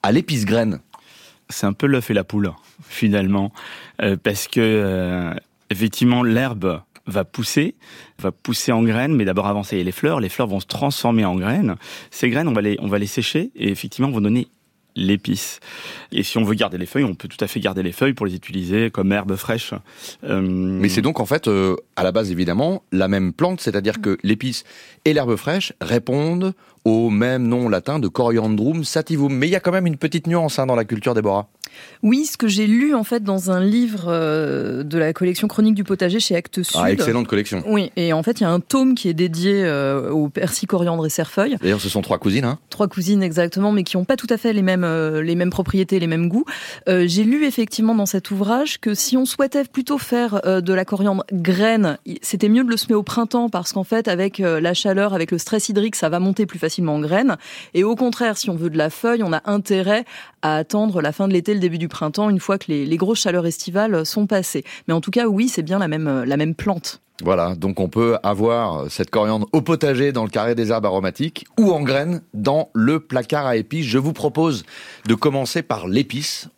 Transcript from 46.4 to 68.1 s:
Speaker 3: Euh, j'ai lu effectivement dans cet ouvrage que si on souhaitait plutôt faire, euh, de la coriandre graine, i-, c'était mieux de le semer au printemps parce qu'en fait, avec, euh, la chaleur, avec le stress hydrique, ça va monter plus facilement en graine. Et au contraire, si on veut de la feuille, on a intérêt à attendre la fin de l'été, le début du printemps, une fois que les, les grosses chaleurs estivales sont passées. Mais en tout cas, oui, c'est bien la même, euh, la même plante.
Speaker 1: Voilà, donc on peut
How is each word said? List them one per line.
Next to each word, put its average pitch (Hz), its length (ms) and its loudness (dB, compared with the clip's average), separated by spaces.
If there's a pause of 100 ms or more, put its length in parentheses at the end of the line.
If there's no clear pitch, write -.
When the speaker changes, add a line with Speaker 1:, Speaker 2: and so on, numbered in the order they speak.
Speaker 3:
Euh, 180 180 4
j'ai 185 160 2
lu 285 220 4
effectivement 226 500 0
dans 202 100 2
cet 190 260 -4
ouvrage 220 500 -2
que 214 120 -2
si - 220 -2
on 262 100 4
souhaitait 277 380 0
plutôt 269 340 -4
faire, 240 480 0
euh, 185 140 2
de 180 140 0
la 185 100 2
coriandre 196 480 0
graine, 190 720 2
i-, 175 160 -10
c'était 208 280 0
mieux 247 160 6
de 233 40 0
le 226 80 2
semer 220 180 2
au 208 80 4
printemps 240 460 0
parce 180 220 -4
qu'en 190 140 -2
fait, 226 240 0
avec, 190 320 0
euh, 165 180 2
la 175 140 2
chaleur, 196 400 2
avec 165 180 0
le 175 60 0
stress 208 320 -2
hydrique, 208 260 0
ça 160 140 0
va 175 100 0
monter 190 260 2
plus 170 140 -12
facilement 160 360 0
en 151 40 0
graine. 180 380 2 (360)
Et 180 120 4
au 233 100 2
contraire, 233 420 0
si - 120 -4
on 175 60 -2
veut 165 140 -2
de 156 80 -2
la 151 120 2
feuille, 233 340 0
on 170 80 0
a 165 180 0
intérêt 202 540 2 (380)
à 156 160 0
attendre 190 440 0
la 151 120 0
fin 196 140 0
de 190 60 2
l'été, 180 200 0
le 202 60 0
début 170 180 0
du 165 100 -4
printemps, 180 440 -2
une 185 80 2
fois 196 180 -2
que - 120 -8
les, 143 180 -2
les 165 100 0
grosses 202 240 0
chaleurs 175 240 0
estivales 180 600 0
sont 208 180 0
passées. 185 380 -2 (240)
Mais 165 80 0
en 165 60 2
tout 190 100 -6
cas, 240 160 2
oui, 214 220 2
c'est 180 120 -2
bien 170 160 -2
la 190 100 0
même, 156 200 -2
euh, 131 180 0
la 139 120 0
même 156 180 0
plante. - 460 -6 (220)
Speaker 1:
Voilà, 87 300 2
donc 90 260 -4
on 92 80 0
peut 113 360 2